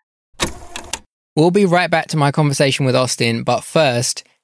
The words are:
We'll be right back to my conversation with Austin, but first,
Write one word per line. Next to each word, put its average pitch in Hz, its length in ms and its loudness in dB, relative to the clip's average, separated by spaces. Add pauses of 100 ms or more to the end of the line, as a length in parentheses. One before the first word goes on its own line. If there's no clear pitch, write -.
(1400)
We'll 156 140 4
be 196 160 2
right 175 240 2
back 165 200 0
to 160 80 -4
my 143 140 4
conversation 143 540 0
with 127 100 2
Austin, 123 480 0
but 123 200 -2
first, 127 600 0 (200)